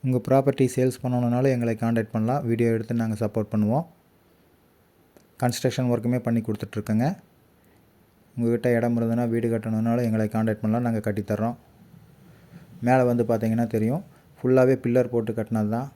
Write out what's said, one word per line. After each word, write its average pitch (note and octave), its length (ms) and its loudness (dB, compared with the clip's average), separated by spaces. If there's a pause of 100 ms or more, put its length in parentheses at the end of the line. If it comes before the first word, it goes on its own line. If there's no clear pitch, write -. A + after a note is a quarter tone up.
உங்கள் B2+ 220 0
ப்ராப்பர்ட்டி C3+ 460 4
சேல்ஸ் B2+ 280 0
பண்ணணுன்னாலும் B2 540 0
எங்களை A#2 260 0
கான்டாக்ட் A2+ 320 -2
பண்ணலாம். A#2 360 -2
வீடியோ A#2 260 2
எடுத்து A2 260 -4
நாங்க A2 200 -2
சப்போர்ட் G#2+ 300 -2
பண்ணுவோம். A2 320 2 (1600)
கன்ஸ்ட்ரக்ஷன் B2 520 -2
ஒர்க்குமே A#2+ 320 -2
பண்ணி A#2 220 0
கொடுத்துட்ருக்கோங்க. G#2+ 600 -2 (1300)
உங்ககிட்ட A#2 320 0 (100)
இடம் A#2 200 2
இருந்ததுன்னா, A#2 360 0
வீடு A#2 200 0
கட்டணுன்னாலும் A2+ 540 0
எங்களை A2 180 0 (100)
கான்டாக்ட் A2 280 0
பண்ணலாம், A2+ 240 0
நாங்க A2+ 200 -2
கட்டித்தர்றோம். G#2+ 500 -4 (1300)
மேலே B2+ 220 6
வந்து A#2+ 200 2
பார்த்தீங்கன்னா A2+ 360 2 (100)
தெரியும், A#2 280 0 (340)
ஃபுல்லாவே C3 460 4
பில்லர் A#2+ 300 2
போட்டு A2+ 260 -2
கட்டினது G#2+ 380 -2
தான். C3+ 180 -6